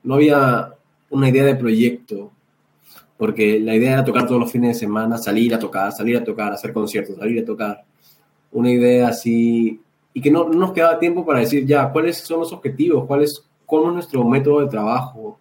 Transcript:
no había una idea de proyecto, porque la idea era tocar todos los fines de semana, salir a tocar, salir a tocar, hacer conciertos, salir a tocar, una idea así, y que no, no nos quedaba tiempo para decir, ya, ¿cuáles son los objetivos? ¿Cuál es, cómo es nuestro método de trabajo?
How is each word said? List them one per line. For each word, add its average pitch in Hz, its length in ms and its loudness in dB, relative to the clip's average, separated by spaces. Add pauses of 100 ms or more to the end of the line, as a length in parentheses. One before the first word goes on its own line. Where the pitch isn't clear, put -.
no 127 120 -4
había 139 600 4 (360)
una 135 180 2
idea 131 160 4
de 139 100 4
proyecto, 113 760 -2 (840)
porque 107 440 0
la 110 160 0
idea 127 160 4
era 135 120 2
tocar 120 220 0
todos 123 140 2
los 120 100 -4
fines 120 240 0
de 117 60 -8
semana, 110 360 -2
salir 113 380 0
a 113 60 -4
tocar, 101 320 -4
salir 113 240 -2
a 117 80 -2
tocar, 107 280 -6
hacer 101 200 -10
conciertos, 104 440 -6
salir 113 240 -4
a 113 60 -6
tocar, 107 380 -8 (680)
una 120 200 0
idea 123 380 4
así, 117 720 0 (320)
y 127 80 -10
que 143 120 2
no, 165 160 2
no 160 100 2
nos 185 140 0
quedaba 165 260 2
tiempo 170 260 -2
para 147 140 0
decir, 131 260 0
ya, 135 280 2
¿cuáles 165 260 -2
son 165 220 -6
los 165 120 -6
objetivos? 143 540 -2
¿Cuál 143 160 0
es, 147 220 -4 (200)
cómo 156 240 0
es 175 60 -2
nuestro 170 300 -4
método 139 360 2
de 139 80 0
trabajo? 110 720 -6